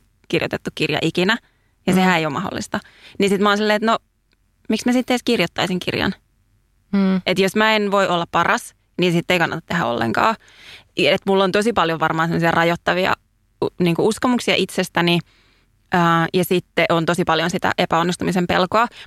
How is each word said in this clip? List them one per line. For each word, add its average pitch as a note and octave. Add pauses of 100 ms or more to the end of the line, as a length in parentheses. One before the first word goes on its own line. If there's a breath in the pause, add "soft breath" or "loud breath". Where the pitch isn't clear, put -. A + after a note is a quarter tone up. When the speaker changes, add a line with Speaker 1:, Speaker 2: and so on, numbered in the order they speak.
(280)
Speaker 1:
kirjoitettu -
kirja D3+
ikinä. F3 (480)
Ja F3+
Speaker 2:
Mm. F#3
Speaker 1:
sehän F#3
ei D#3+
ole D3
mahdollista. - (380 loud breath)
Niin G3
sit G3
mä G#3
oon G3+
silleen, G#3+
että G#3+
no, - (680)
miksi A3
mä B3
sitten B3+
edes A#3+
kirjoittaisin F3+
kirjan? - (800)
Speaker 2:
Mm. F#3+
Speaker 1:
Et -
jos F#3+
mä A3
en G#3
voi G3
olla E3+
paras, F#3 (260)
niin F3
sit E3+
ei F3+
kannata D#3+
tehdä F3
ollenkaan. G#3+ (600 loud breath)
Et D#3
mulla G3
on F#3
tosi G#3
paljon E3
varmaan D#3+
sellaisia E3+
rajoittavia E3+ (520)
u-, - (120)
niinku E3+
uskomuksia A#3
itsestäni. E3+ (760 soft breath)
Ää, E3+
ja F3+
sitten F3
on E3
tosi F3
paljon D#3+
sitä -
epäonnistumisen F3
pelkoa. F3+ (200 loud breath)